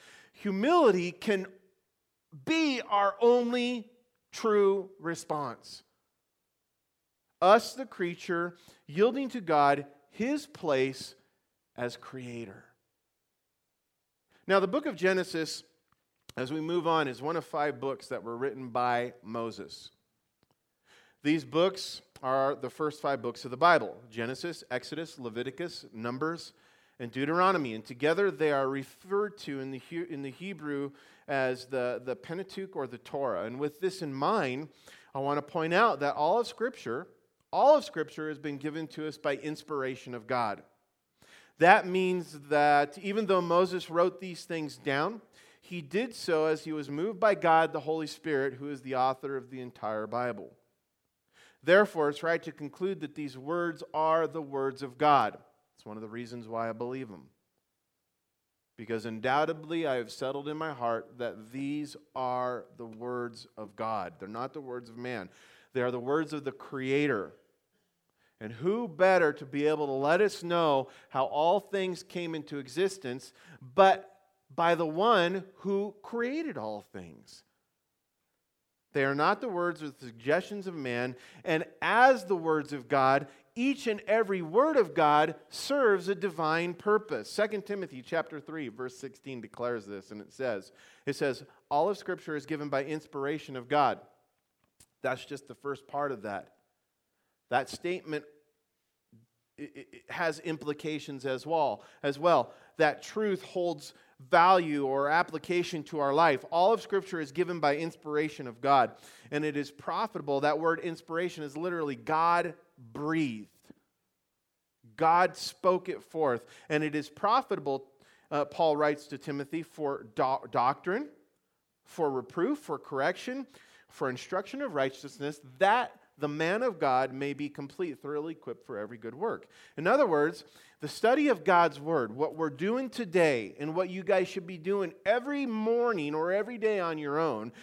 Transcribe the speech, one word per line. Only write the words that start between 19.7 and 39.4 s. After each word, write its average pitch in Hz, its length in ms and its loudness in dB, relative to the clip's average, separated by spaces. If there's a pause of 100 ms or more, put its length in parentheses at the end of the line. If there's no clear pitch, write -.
These 151 220 2
books 165 580 -2 (200)
are 135 340 2
the - 140 -6
first 147 320 -6
five 139 200 0
books 120 220 -6
of 127 80 -10
the 123 60 -8
Bible, 143 400 6 (120)
Genesis, 127 640 -6
Exodus, 151 480 -6
Leviticus, 123 720 -8
Numbers, 127 640 -6 (460)
and 120 120 -10
Deuteronomy. 160 640 2
And 110 100 -8
together 165 480 0
they 151 200 2
are 135 180 2
referred 185 680 -4
to 139 200 -8
in 135 120 -8
the 131 80 -10
He-, 170 300 -8
in 143 120 -10
the 135 100 -8
Hebrew 147 600 -8 (360)
as 131 380 -2
the, 123 380 -2
the 127 120 -6
Pentateuch 190 600 -10
or 135 100 -4
the 120 100 -12
Torah. 117 460 -4
And 120 160 -6
with 147 220 -6
this 185 200 -2
in 147 120 -6
mind, 147 560 0 (440)
I 135 60 -4
want 143 180 0
to 147 40 0
point 160 320 -2
out 190 260 6
that 143 160 0
all 165 240 4
of 233 80 0
Scripture, 143 600 -6 (440)
all 254 240 8
of 269 80 4
Scripture 156 460 -8
has 147 100 -8
been 143 180 -6
given 151 320 -6
to 156 180 -10
us 147 100 -10
by 143 180 -2
inspiration 135 800 -6